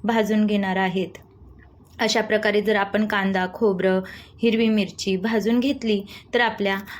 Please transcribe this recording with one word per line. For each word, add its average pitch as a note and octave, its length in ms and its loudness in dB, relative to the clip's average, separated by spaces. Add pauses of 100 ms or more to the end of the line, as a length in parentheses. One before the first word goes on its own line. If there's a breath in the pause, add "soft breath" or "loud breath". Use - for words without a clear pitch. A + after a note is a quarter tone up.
भाजून G#3+ 420 2
घेणार G3 300 0
आहेत. F#3+ 320 0 (920)
अशा A3 220 0
प्रकारे G#3+ 400 0
जर G#3+ 140 2
आपण G3+ 320 0
कांदा, F#3+ 460 0
खोबरं, F#3+ 480 2 (400 loud breath)
हिरवी A3+ 280 2
मिरची G3+ 480 0
भाजून A3 420 0
घेतली A#3 440 0 (300 loud breath)
तर A#3+ 80 4
आपल्या G#3 360 0 (220 loud breath)